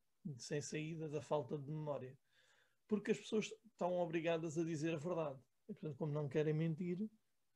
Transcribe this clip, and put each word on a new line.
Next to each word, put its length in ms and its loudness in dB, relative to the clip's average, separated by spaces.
de 180 -8
sem 180 -2
saída 480 -4
da 120 -2
falta 380 0
de 120 -6
memória. 460 -4
Porque 240 2
as 80 2
pessoas 340 0
estão 260 0
obrigadas 580 2
a 80 4
dizer 300 0
a 40 0
verdade. 400 0
E, 60 -8
portanto, 220 -6
como 160 0
não 160 0
querem 260 4
mentir, 440 2